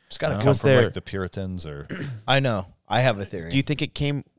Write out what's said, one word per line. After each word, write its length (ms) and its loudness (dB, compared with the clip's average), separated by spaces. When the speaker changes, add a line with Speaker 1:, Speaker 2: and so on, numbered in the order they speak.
Speaker 1:
It's 100 -12
gotta 180 -2
Speaker 2:
No. 40 -2
Speaker 1:
come 100 2
Speaker 3:
Was 120 4
Speaker 1:
from, 80 4
Speaker 3:
there 160 8
Speaker 1:
like, 80 -4
the 80 -6
Puritans 680 -6
or 200 -12
Speaker 2:
<clears throat> 200 -12
I 120 4
know. 280 0
I 140 2
have 180 4
a 60 -4
theory. 260 -8
Speaker 3:
Do 60 2
you 40 4
think 220 -2
it 100 -8
came, 300 -2